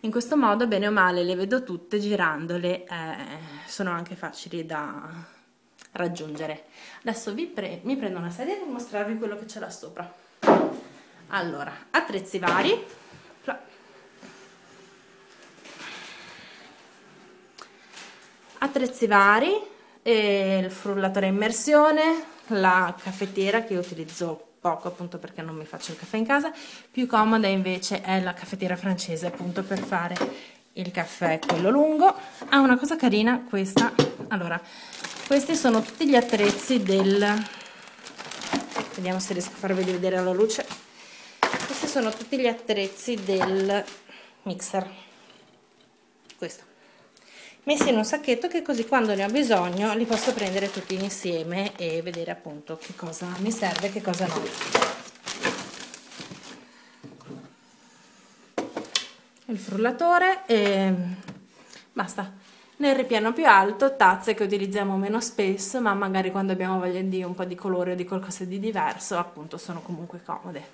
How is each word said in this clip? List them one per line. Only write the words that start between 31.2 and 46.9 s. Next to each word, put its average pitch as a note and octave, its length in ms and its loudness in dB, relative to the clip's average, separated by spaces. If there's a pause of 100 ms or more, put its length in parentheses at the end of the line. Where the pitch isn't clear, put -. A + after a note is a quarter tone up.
quello F3+ 300 2
lungo. D4+ 460 6 (340)
Ah, C#4 100 6
una B3+ 180 8
cosa D4 180 -2
carina A#3+ 520 4
questa, G3 460 2 (360)
allora, E3+ 300 -2 (680)
questi C#4 300 4
sono A3+ 260 4
tutti - 260 -2
gli C#4 80 8
attrezzi A3+ 640 4
del, G3 680 4 (1500)
vediamo F#3 240 -4
se F#3+ 140 -4
riesco F3+ 180 -4
a - 60 -16
farveli F#3 340 0
vedere F#3 260 0
alla F#3 140 0
luce, G#3 340 0 (760)
questi - 480 -2
sono A#3+ 240 0
tutti B3+ 280 -4
gli B3 80 4
attrezzi A3 760 -2
del F#3+ 600 2 (600)
mixer, F#3+ 460 -4 (1500)
questo, - 260 -10 (1000)